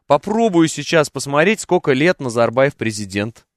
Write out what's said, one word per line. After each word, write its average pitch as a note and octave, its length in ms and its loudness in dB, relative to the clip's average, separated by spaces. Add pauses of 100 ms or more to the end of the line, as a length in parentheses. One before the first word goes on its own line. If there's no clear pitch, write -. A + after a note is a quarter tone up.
попробую F3+ 640 2
сейчас D3+ 420 0
посмотреть, D3 520 0
сколько E3+ 320 0
лет D#3 260 0
Назарбаев A#2+ 560 0
президент G#2 800 -6